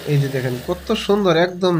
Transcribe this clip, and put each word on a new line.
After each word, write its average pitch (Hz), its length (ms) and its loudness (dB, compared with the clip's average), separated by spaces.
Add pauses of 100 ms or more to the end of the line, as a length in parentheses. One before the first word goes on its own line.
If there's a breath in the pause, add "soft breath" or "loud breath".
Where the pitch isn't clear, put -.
(120)
এই 147 80 4
যে 139 160 2
দেখেন 123 200 -2 (120)
কত 175 200 -6 (180)
সুন্দর 202 320 2
একদম 180 420 0